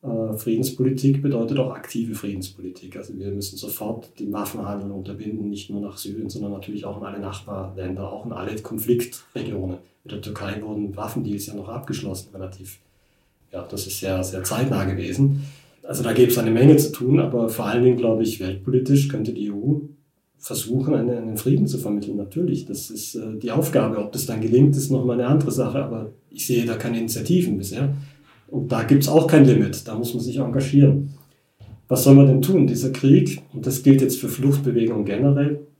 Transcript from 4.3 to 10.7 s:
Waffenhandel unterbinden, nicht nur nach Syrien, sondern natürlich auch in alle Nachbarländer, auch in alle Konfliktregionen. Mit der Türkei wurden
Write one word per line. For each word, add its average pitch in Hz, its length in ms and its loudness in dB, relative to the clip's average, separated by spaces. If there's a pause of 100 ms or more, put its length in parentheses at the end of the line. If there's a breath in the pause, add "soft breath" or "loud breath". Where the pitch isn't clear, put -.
Waffenhandel 101 600 -8
unterbinden, 101 580 -8
nicht 101 200 -10
nur 101 120 -6
nach 104 160 -10
Syrien, 101 320 -10
sondern 101 240 -8
natürlich 101 320 -10
auch 98 160 -12
in 107 40 -12
alle 98 140 -10
Nachbarländer, 95 880 -10
auch - 160 -12
in 113 60 -8
alle 107 240 -8
Konfliktregionen. 110 1200 -6 (240 soft breath)
Mit - 80 -16
der 101 100 -10
Türkei 104 400 -10
wurden 104 340 -8